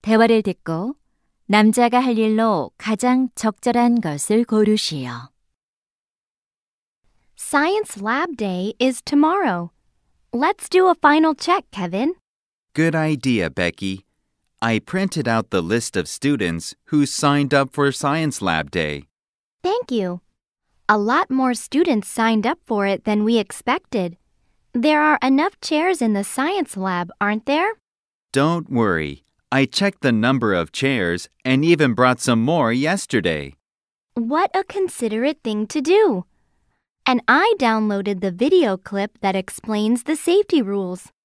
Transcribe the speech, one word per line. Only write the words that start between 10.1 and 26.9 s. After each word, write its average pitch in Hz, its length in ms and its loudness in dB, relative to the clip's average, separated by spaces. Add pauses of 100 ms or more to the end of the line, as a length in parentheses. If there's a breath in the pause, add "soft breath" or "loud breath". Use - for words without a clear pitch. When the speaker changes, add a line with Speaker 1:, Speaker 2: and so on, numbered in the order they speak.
Speaker 2:
Let's 302 340 -2
do 370 220 4
a 339 60 2
final 311 380 4
check, - 380 -2
Kevin. 202 440 -4 (600)
Speaker 3:
Good 160 180 2
idea, 131 560 0
Becky. 95 540 -4 (580)
I 113 180 2
printed 185 460 -4
out 113 260 -2
the 92 100 0
list 107 340 -2
of 85 140 -2
students 95 680 -4 (160)
who 147 140 2
signed 143 480 0
up 139 180 0
for 139 220 0
Science 151 480 -4
Lab 80 300 -2
Day. 76 360 -4 (560)
Speaker 2:
Thank 453 260 -2
you. 185 300 -4 (680)
A 214 80 4
lot 247 340 0
more 262 220 0
students 269 560 0
signed 226 360 0
up 302 200 -2
for 202 200 0
it 196 200 -2
than 214 180 0
we 226 140 2
expected. 202 800 -4 (560)
There 302 280 2
are 302 220 2
enough 269 380 2
chairs 330 400 0
in - 100 2
the 202 140 0
science 339 500 -4
lab, 180 340 -4 (120)